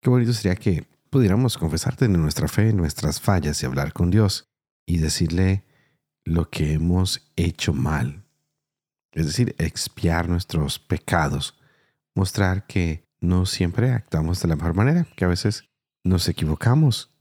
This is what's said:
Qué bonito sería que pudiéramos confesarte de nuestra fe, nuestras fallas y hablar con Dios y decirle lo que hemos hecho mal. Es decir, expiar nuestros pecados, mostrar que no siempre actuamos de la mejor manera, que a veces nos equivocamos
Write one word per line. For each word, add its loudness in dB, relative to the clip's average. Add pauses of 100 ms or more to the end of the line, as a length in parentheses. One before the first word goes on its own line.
Qué 2
bonito 4
sería 0
que -2 (180)
pudiéramos 2
confesarte 0
de 4
nuestra 0
fe, 2
nuestras -2
fallas 0
y -4
hablar -4
con 0
Dios 2 (380)
y 0
decirle 0 (640)
lo 0
que -2
hemos 0
hecho -2
mal. -2 (880)
Es -2
decir, -2
expiar -2
nuestros -2
pecados, -2 (540)
mostrar 0
que -4 (140)
no 2
siempre -2
actuamos -2
de 0
la 0
mejor -2
manera, 2
que 0
a 2
veces -2 (340)
nos 0
equivocamos 0